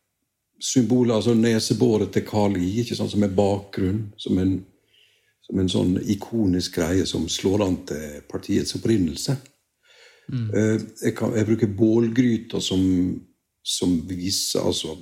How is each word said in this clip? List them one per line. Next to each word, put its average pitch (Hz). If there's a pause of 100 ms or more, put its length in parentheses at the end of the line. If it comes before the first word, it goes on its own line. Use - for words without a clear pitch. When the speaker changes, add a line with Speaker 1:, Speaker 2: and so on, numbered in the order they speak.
(600)
Speaker 1:
symboler, 120
altså 107
nesebåret 110
til -
Carl 101
I, 90 (120)
ikke -
sant, 104
som 101
er 101
bakgrunn, 101 (140)
som 101
en, 92 (920)
som -
en 92
sånn 95
ikonisk 98
greie 85
som 80
slår 98
an 90
til 73
partiets -
opprinnelse. 110 (880)
Speaker 2:
Mm. 120
Speaker 1:
Eh, 107 (260)
jeg 123
kan, 104
jeg 104
bruker 107
bålgryta 113
som, 92 (840)
som 90
viser, 92
altså, 90